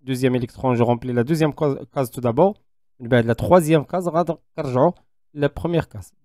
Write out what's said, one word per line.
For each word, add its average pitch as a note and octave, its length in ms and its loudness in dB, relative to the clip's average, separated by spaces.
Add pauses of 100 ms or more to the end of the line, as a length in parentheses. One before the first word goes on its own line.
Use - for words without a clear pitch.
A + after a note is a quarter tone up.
Deuxième B2+ 360 -2
électron, B2 400 -2
je A#2+ 60 2
remplis A#2+ 300 0
la A#2+ 120 0
deuxième D3+ 280 0
case, C#3+ 400 -4
case C3 180 -4
tout C3 100 -12
d'abord. C3 340 2 (480)
من A#2 60 -12
بعد A#2+ 160 4
la A2+ 100 0
troisième D#3 520 2
case, F3 220 -4
غادي E3 260 -2 (220)
كنرجعو C#3+ 360 0 (420)
la C#3+ 140 -2
première E3 400 -2
case. - 240 -18 (120)